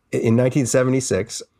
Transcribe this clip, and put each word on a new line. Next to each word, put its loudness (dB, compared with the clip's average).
I-, -2
in 2
nineteen 2
seventy-six, -2